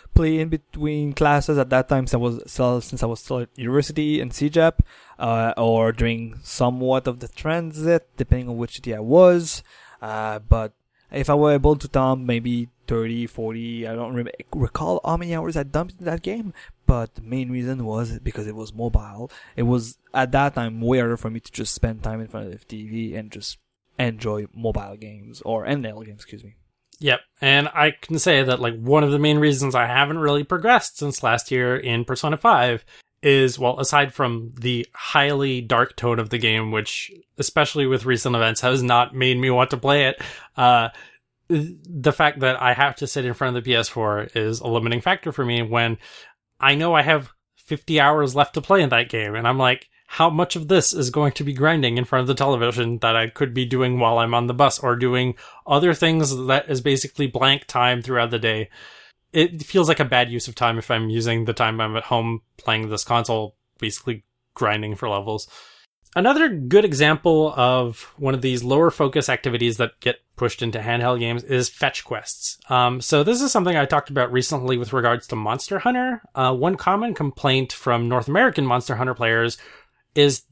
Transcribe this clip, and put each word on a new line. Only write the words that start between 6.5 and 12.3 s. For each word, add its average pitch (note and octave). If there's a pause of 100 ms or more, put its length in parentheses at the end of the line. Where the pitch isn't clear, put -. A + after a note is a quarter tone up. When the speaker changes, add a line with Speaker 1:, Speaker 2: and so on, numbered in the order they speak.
Speaker 1:
of B2
the A#2+
transit, D#3+ (120)
depending B2+
on A#2
which A#2
city A#2
I G#2+
was. E3+ (400)
Uh, A2
but A2 (380)
if C#3
I D3
were D3
able C#3+
to C#3
dump C3
maybe A#2+ (200)